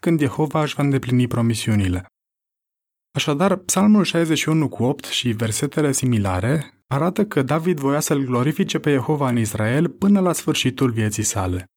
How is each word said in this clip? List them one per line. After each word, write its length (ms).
când 180
Jehova 420
își 140
va 80
îndeplini 440
promisiunile. 800
Așadar, 400
Psalmul 480
șaizeci 340
și 120
unu 200
cu 140
opt 220
și 260
versetele 600
similare 840
arată 380
că 160
David 380
voia 200
să-L 240
glorifice 560
pe 120
Jehova 380
în 80
Israel 520
până 300
la 140
sfârșitul 580
vieții 320
sale. 420